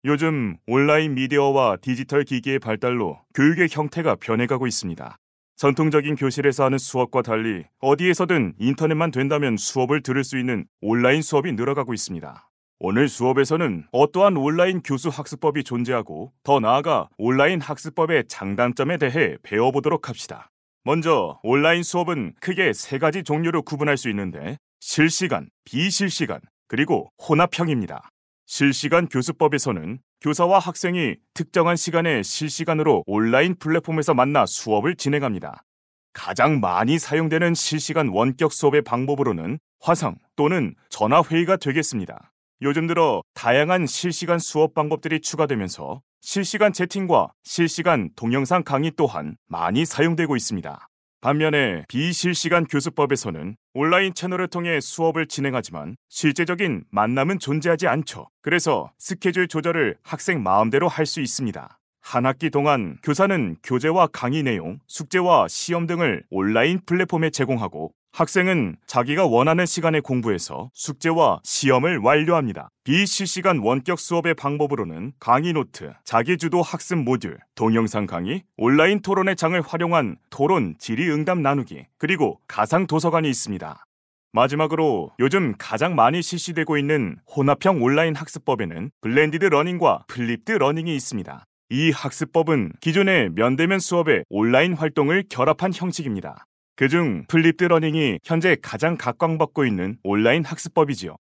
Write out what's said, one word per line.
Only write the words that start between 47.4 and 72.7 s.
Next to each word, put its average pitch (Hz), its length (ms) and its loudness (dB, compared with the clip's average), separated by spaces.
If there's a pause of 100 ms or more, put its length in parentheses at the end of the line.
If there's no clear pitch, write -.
실시간 160 680 0
동영상 135 480 0
강의 147 320 -2
또한 78 420 -2 (120)
많이 87 380 -2
사용되고 156 500 0
있습니다. 87 500 -8 (360)
반면에 139 680 0
비실시간 165 800 0
교수법에서는 123 880 -2 (160)
온라인 175 400 0
채널을 180 360 -4
통해 170 320 -4
수업을 165 460 -2
진행하지만 120 680 -6 (140)
실제적인 170 800 -2
만남은 131 480 0
존재하지 160 500 0
않죠. 127 400 -4 (140)
그래서 147 560 0
스케줄 180 500 -2
조절을 160 540 -2
학생 160 400 -4
마음대로 110 460 2
할 156 180 -2
수 151 160 -6
있습니다. 107 560 -6 (240)
한 123 240 0
학기 135 240 -2
동안 139 520 0
교사는 151 600 0
교재와 156 460 2
강의 143 340 -4
내용, 101 440 -4
숙제와 165 600 2
시험 170 380 -4
등을 165 440 -2
온라인 113 540 2
플랫폼에 170 460 0
제공하고 107 640 -4 (200)
학생은 165 640 0 (140)
자기가 143 380 0
원하는 156 400 4
시간에 160 340 0
공부해서 113 720 -4
숙제와 151 720 0
시험을 135 540 2
완료합니다. 135 720 2 (140)